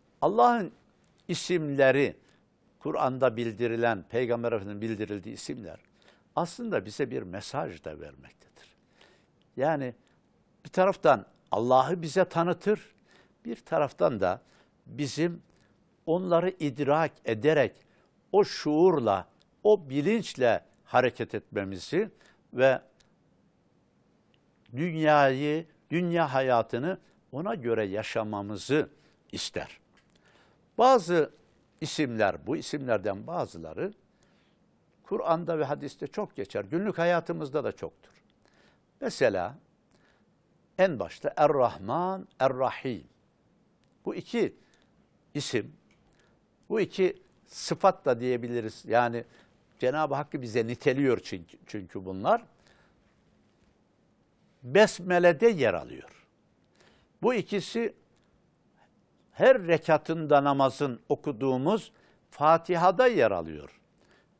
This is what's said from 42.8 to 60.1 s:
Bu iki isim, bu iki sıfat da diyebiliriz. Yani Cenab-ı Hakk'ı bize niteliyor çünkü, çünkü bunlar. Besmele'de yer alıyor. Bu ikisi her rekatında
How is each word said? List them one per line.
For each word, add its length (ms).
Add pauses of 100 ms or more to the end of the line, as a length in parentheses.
Bu 100
iki 400 (800)
isim, 380 (960)
bu 120
iki 420 (240)
sıfat 580
da 160
diyebiliriz. 640
Yani 400 (540)
Cenab-ı 360
Hakk'ı 280
bize 240
niteliyor 560
çünkü, 440
çünkü 380
bunlar. 400 (2250)
Besmele'de 880
yer 260
alıyor. 520 (960)
Bu 120
ikisi 600 (1400)
her 340
rekatında 800